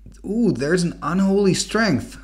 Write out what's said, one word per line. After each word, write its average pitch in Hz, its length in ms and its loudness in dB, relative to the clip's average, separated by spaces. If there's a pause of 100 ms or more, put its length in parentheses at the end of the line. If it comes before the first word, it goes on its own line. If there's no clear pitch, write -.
(240)
ooh, 214 260 2
there's 147 320 0
an 165 200 -4
Unholy 196 520 2
Strength. 202 680 -2